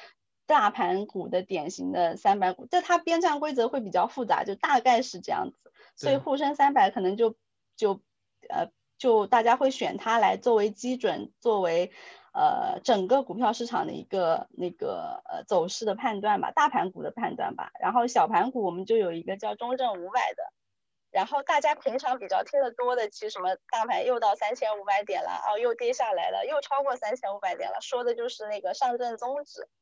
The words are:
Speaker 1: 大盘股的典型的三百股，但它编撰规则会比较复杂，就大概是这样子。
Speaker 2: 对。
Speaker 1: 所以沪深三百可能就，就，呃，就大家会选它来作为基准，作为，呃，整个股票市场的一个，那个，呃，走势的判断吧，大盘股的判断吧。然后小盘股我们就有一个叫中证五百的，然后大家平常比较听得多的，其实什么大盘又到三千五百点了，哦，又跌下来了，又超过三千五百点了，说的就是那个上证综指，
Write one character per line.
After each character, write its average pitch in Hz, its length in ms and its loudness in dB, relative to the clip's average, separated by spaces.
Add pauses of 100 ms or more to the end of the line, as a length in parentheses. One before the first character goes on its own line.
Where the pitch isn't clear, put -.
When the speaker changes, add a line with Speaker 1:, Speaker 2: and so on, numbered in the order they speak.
(460)
Speaker 1:
大 240 240 4
盘 190 360 0
股 185 220 -8
的 180 140 0
典 175 280 -6
型 185 220 -6
的 175 240 0
三 202 240 2
百 185 140 2
股， - 180 -16
但 359 100 4
它 349 160 4
编 330 220 0
撰 311 200 2
规 302 140 -2
则 233 140 2
会 269 140 -4
比 196 100 -8
较 180 160 2
复 254 160 -8
杂， 165 220 0
就 196 100 -4
大 285 240 2
概 240 220 4
是 190 180 -10
这 - 140 -6
样 - 180 -4
子。 - 140 -20
Speaker 2:
对。 - 60 -20 (260)
Speaker 1:
所 285 160 0
以 - 20 4
沪 277 220 -2
深 285 180 0
三 285 180 4
百 208 160 6
可 202 120 -4
能 190 160 0
就， 226 180 2 (400)
就， 196 260 0 (480)
呃， 175 200 -4 (280)
就 220 280 4
大 226 160 4
家 233 140 4
会 262 160 2
选 - 260 -4
它 226 200 0
来 196 200 4
作 233 180 2
为 208 140 4
基 247 280 -6
准， 190 420 -2
作 214 220 2
为， 175 300 2 (420)
呃， - 500 0
整 196 240 2
个 262 160 4
股 180 100 -10
票 226 200 0
市 240 120 -6
场 156 220 -4
的 - 60 -8
一 - 100 -10
个， 175 480 0
那 180 180 -6
个， 82 560 -8
呃， - 200 -10
走 180 240 2
势 - 160 -8
的 202 100 0
判 226 240 -4
断 202 220 0
吧， - 100 -2
大 302 160 2
盘 185 240 -2
股 170 120 -12
的 - 80 -6
判 - 240 -6
断 - 200 -6
吧。 - 160 -12 (100)
然 196 120 0
后 240 140 2
小 214 200 2
盘 220 240 2
股 240 120 -2
我 180 80 0
们 185 140 -8
就 226 120 2
有 180 160 0
一 165 80 -8
个 190 160 -8
叫 208 180 -6
中 247 220 -4
证 247 160 0
五 180 160 -10
百 233 240 2
的， - 100 -10 (680)
然 190 140 2
后 277 180 0
大 302 160 2
家 302 160 4
平 247 240 -2
常 262 180 -2
比 208 120 -12
较 190 140 0
听 277 180 2
得 247 100 0
多 247 240 -2
的， 220 140 0
其 - 120 -18
实 427 80 -6
什 285 100 -10
么 185 180 -2 (120)
大 226 160 0
盘 226 200 -2
又 240 160 0
到 214 140 4
三 220 200 -4
千 214 240 -4
五 196 60 -14
百 202 180 2
点 202 180 -4
了， 180 80 -6 (200)
哦， 214 100 -2
又 240 160 0
跌 240 160 0
下 240 220 -2
来 170 160 0
了， 196 160 -2
又 285 160 -2
超 277 200 -2
过 269 140 -2
三 226 220 -4
千 202 180 -6
五 202 40 -12
百 180 160 -4
点 190 140 -6
了， 190 120 -6
说 247 240 -4
的 240 100 0
就 233 140 -6
是 220 180 -10
那 208 140 -6
个 185 120 -4
上 247 240 0
证 240 200 -6
综 262 260 -6
指， - 240 -16 (140)